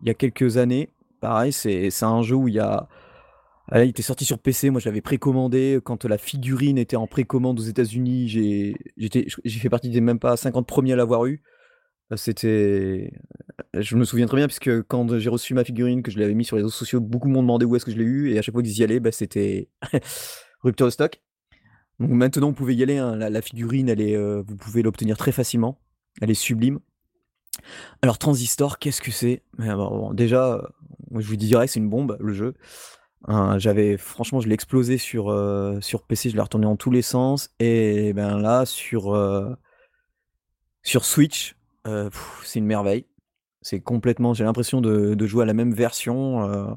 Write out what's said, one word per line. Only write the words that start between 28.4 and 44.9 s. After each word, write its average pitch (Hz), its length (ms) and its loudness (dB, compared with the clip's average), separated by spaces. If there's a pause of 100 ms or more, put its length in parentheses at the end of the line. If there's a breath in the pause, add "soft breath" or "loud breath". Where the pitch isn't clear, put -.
qu'est-ce - 240 -4
que - 80 -6
c'est ? 120 320 -2 (160)
Mais, 113 160 -4
bon, 98 160 -2
bon, 104 240 -4
déjà, 120 400 2
euh, - 80 -6 (480)
moi, 113 100 -4
je 107 60 -6
vous 107 100 -4
dirais, 113 300 4
c'est 127 120 -4
une 107 120 0
bombe, 117 300 -2
le 104 120 -2
jeu. 107 220 -4 (720 loud breath)
Hein, 101 320 2
j'avais, 104 400 4
franchement, - 420 -6
je 110 80 -2
l'ai 107 60 2
explosé 127 420 0
sur, 110 320 -4
euh, 101 520 0
sur - 240 -6
P - 100 -4
C, 120 160 -2
je 107 60 -4
l'ai 107 40 2
retourné 107 240 0
dans 107 120 2
tous - 140 -2
les 123 120 4
sens. 131 560 0
Et 107 560 2
ben 104 240 -2
là, 117 260 2
sur, 101 500 -4
euh, 101 360 0 (1300)
sur - 220 0
Switch, - 520 0 (300)
euh, 104 220 -4
pff, - 360 -16
c'est - 160 -4
une 107 60 0
merveille. 104 400 0 (540)
C'est - 200 -6
complètement, 120 520 2
j'ai 113 120 -2
l'impression 120 360 0
de, 107 340 2